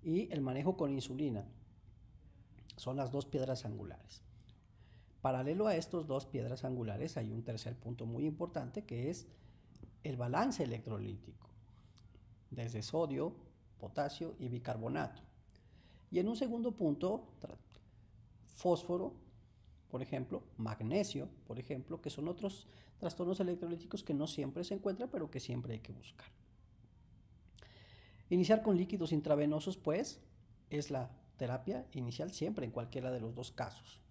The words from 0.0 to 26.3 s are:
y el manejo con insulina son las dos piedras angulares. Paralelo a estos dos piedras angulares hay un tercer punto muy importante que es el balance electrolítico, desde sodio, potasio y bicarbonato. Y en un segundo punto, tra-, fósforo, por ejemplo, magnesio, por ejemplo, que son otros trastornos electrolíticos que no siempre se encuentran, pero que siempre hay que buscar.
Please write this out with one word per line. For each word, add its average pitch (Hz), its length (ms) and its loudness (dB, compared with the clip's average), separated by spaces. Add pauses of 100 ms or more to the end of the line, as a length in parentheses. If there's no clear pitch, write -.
y 175 300 2
el 147 80 0
manejo 139 360 2
con 147 140 2
insulina 131 560 0 (1300)
son 131 200 -2
las 135 140 0
dos 135 160 0
piedras 131 380 0
angulares. 101 580 -8 (1000)
Paralelo 139 480 2
a 190 80 6
estos 165 300 0
dos 139 200 0
piedras 123 380 -2
angulares 123 520 -2
hay 110 140 -2
un 113 140 -2
tercer 117 320 -4
punto 120 300 -6
muy 123 200 0
importante 156 580 -2
que 120 260 -2
es - 180 -6 (760)
el 139 140 -2
balance 147 480 4
electrolítico, 107 840 -4 (1000)
desde 117 320 -2
sodio, 151 540 2 (420)
potasio 147 640 -2
y 127 80 -2
bicarbonato. 120 760 -2 (880)
Y 180 80 4
en 185 100 4
un 226 80 0
segundo 233 360 2
punto, 180 560 2 (120)
tra-, - 160 -10 (1000)
fósforo, 175 580 4 (720)
por 127 140 -4
ejemplo, 131 400 -2 (140)
magnesio, 117 720 0 (180)
por 113 140 -6
ejemplo, 143 400 -6
que - 100 -4
son 147 160 -4
otros 190 400 -2 (360)
trastornos 180 380 0
electrolíticos 175 640 -2
que 151 100 2
no 147 140 2
siempre 143 340 -2
se 190 120 0
encuentran, 196 360 0
pero 160 180 0
que 131 120 -4
siempre 120 340 -2
hay 110 60 -4
que - 100 -12
buscar. - 380 -14 (2000)